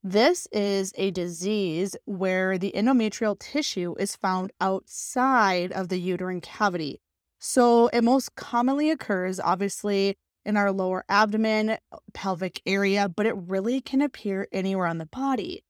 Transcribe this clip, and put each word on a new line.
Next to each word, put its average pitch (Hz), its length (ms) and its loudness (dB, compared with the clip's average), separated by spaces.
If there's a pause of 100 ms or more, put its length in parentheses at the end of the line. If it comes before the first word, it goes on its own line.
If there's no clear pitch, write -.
This 226 460 2
is 196 460 -2
a 190 140 0
disease 180 920 -2
where 185 540 0
the 190 180 -4
endometrial 220 640 2
tissue 180 580 -4
is - 200 -4
found 185 420 -2
outside 196 1120 0
of 185 160 -4
the 185 100 -2
uterine 180 440 -4
cavity. 175 580 -2 (400)
So 240 480 6
it 233 160 2
most 247 320 2
commonly 269 540 0
occurs, 185 500 -2
obviously, 196 760 0 (260)
in 208 140 0
our 202 160 2
lower 185 340 -2
abdomen, 214 680 2 (360)
pelvic 185 520 -6
area, 196 420 2
but 208 180 -2
it 226 120 0
really 190 420 -2
can 269 220 0
appear 202 500 -2
anywhere 190 360 0
on 165 100 -2
the 160 80 -6
body. 247 640 -4